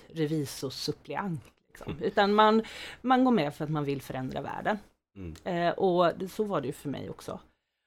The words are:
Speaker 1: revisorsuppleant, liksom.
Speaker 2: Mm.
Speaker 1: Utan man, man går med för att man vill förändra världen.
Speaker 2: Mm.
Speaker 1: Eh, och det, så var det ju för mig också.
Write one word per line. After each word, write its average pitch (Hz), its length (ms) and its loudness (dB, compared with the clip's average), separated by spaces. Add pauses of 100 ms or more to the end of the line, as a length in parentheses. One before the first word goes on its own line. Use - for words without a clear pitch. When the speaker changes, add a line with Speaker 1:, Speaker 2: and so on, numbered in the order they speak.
Speaker 1:
revisorsuppleant, 151 1400 -4 (240)
liksom. - 240 -12
Speaker 2:
Mm. 147 100 -8
Speaker 1:
Utan 202 320 4
man, 214 280 6 (380)
man 254 240 4
går 254 80 6
med 147 220 2
för 165 100 -6
att 147 60 -6
man 151 140 0
vill 139 180 -2
förändra 131 380 -6
världen. - 380 -4 (380)
Speaker 2:
Mm. 185 180 -10 (100)
Speaker 1:
Eh, 175 300 0
och 175 440 2
det, 190 100 -6
så 214 160 -2
var 196 160 -2
det 127 60 -6
ju 135 60 -4
för - 160 -8
mig 110 220 -8
också. - 300 -12 (460)